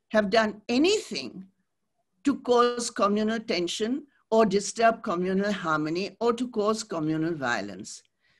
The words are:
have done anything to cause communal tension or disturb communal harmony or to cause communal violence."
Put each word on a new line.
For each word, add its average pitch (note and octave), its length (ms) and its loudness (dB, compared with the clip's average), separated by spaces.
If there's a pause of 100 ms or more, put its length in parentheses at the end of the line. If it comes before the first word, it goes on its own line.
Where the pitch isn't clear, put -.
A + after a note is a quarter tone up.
have G#3+ 220 0
done G#3+ 380 0
anything B3 800 -2 (760)
to C#4 160 0
cause A#3+ 500 2
communal G#3+ 500 0
tension A3 680 -4 (240)
or A3+ 160 6
disturb A3 560 2
communal F#3+ 500 0
harmony E3 680 -2
or A#3 120 4
to B3 160 -4
cause G#3+ 360 0
communal D#3+ 500 -2
violence." A2 680 -6 (380)